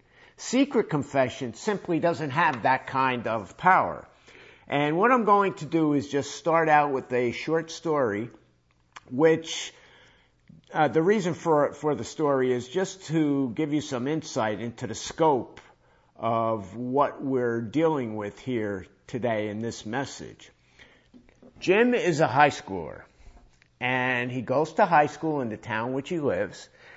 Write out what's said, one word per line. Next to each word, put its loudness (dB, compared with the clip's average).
Secret 0
confession -2
simply -2
doesn't 0
have 0
that 2
kind 0
of -4
power. 2
And 0
what 4
I'm 2
going 4
to -10
do 2
is 0
just -4
start 2
out 6
with -4
a 0
short -2
story, -2
which, 0
uh, 2
the 2
reason 2
for, 2
for -2
the -8
story 0
is -4
just -4
to 0
give -2
you 0
some -4
insight -2
into -8
the -8
scope 0
of -2
what -2
we're 0
dealing 0
with -8
here -6
today -2
in -6
this -8
message. -10
Jim 4
is 0
a 4
high 6
schooler, -8
and 0
he -6
goes 0
to 4
high 6
school -4
in -4
the -8
town -4
which -6
he -4
lives, -2